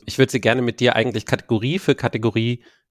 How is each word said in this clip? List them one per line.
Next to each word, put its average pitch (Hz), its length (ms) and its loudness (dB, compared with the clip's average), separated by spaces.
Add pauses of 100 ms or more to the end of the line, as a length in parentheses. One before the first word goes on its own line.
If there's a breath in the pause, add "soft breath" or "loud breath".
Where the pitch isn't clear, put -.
ich - 120 -8
würde 131 140 4
sie 127 80 0
gerne 117 220 2
mit 120 180 -4
dir 120 160 4
eigentlich 113 300 -2
Kategorie 117 540 -2
für 135 160 2
Kategorie 117 680 -2 (280 soft breath)